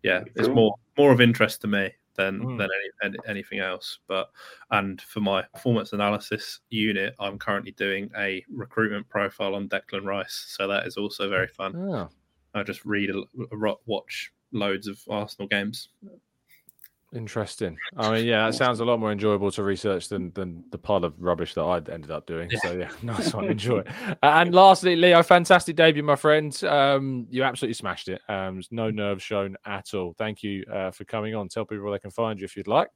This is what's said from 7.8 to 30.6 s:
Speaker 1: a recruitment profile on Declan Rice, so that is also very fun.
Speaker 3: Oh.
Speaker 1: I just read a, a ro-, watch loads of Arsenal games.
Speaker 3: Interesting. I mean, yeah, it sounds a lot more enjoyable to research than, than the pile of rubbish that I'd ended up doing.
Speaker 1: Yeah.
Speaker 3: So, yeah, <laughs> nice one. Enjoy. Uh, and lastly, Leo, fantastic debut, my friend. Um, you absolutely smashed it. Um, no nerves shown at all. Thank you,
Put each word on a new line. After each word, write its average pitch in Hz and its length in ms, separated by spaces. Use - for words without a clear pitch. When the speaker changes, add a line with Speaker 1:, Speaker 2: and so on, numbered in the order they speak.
Speaker 1:
a 98 380
recruitment 104 560
profile 98 460
on 98 120
Declan 98 380
Rice, 98 400
so 98 120
that 98 180
is 87 100
also 101 320
very 92 200
fun. 98 280
Speaker 3:
Oh. 170 320
Speaker 1:
I 104 80
just 98 240
read 101 240
a, 98 80
a 107 60
ro-, 107 300
watch - 440
loads 101 360
of 101 120
Arsenal 104 380
games. 104 420
Speaker 3:
Interesting. 107 640
I 110 120
mean, 113 160
yeah, 110 220
it 123 60
sounds 123 260
a 117 60
lot 120 120
more 110 140
enjoyable 101 400
to 107 120
research 98 440
than, 90 240
than 87 400
the - 60
pile 95 260
of 82 180
rubbish 87 340
that 82 80
I'd 82 260
ended 78 200
up 76 160
doing. 85 240
Speaker 1:
Yeah. 95 140
Speaker 3:
So, 87 80
yeah, 90 240
<laughs> - 60
nice 117 320
one. 104 160
Enjoy. 110 300
Uh, 147 420
and 170 340
lastly, 185 400
Leo, 170 260
fantastic 175 540
debut, 156 280
my 147 120
friend. 151 480
Um, 135 680
you 127 140
absolutely 123 300
smashed 95 340
it. 92 220
Um, 95 320
no 113 200
nerves 101 320
shown 98 420
at 101 280
all. 90 240
Thank 107 240
you, 98 300